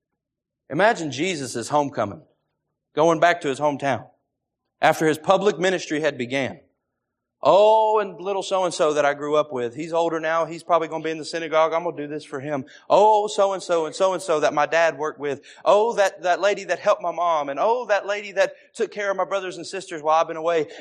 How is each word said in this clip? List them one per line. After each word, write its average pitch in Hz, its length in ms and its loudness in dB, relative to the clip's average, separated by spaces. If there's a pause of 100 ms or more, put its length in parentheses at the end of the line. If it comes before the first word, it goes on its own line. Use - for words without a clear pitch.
(720)
Imagine 175 400 0
Jesus' 127 580 -4
homecoming, 131 560 -2 (720)
going 160 240 4
back 170 220 4
to 151 80 -2
his 127 100 -2
hometown, 139 500 -2 (720)
after 160 280 4
his 151 100 2
public 185 400 2
ministry 170 420 -2
had 143 160 -2
began. 127 440 -4 (840)
Oh, 214 520 6
and 196 200 -4
little 190 240 -4
so-and-so 175 520 0
that 143 100 2
I 143 80 2
grew 147 240 -2
up 147 160 0
with. 120 220 -4
He's 160 180 -8
older 165 260 0
now. 160 280 0
He's 165 160 -12
probably 165 260 0
gonna 160 160 -6
be 160 60 -2
in 160 80 -6
the 147 80 -10
synagogue. 160 480 0
I'm 170 100 -2
gonna 165 100 -4
do 143 120 -8
this 147 180 -10
for 139 160 -10
him. 139 240 -6 (240)
Oh, 208 380 6
so-and-so 190 580 0
and 156 100 -8
so-and-so 180 460 0
that 147 140 2
my 147 100 2
dad 160 320 2
worked 143 240 -6
with. 143 220 -6 (200)
Oh, 208 300 4
that, 190 300 0
that 175 180 0
lady 196 240 0
that 170 140 -4
helped 185 240 0
my 175 100 -4
mom. 165 380 -2
And 139 100 -6
oh, 233 240 0
that 202 220 0
lady 208 260 -6
that 190 220 0 (180)
took 220 180 -4
care 202 200 -6
of 190 80 -4
my 185 80 -2
brothers 185 320 -6
and 165 80 -12
sisters 175 360 -10
while 156 160 2
I've 165 80 2
been 165 120 -10
away. 160 300 0 (120)